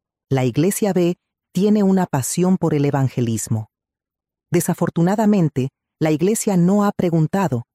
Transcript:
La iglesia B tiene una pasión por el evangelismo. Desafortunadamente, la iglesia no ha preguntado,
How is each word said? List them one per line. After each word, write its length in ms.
La 160
iglesia 480
B 240
tiene 300
una 240
pasión 520
por 180
el 100
evangelismo. 840
Desafortunadamente, 1200
la 120
iglesia 460
no 280
ha 60
preguntado, 720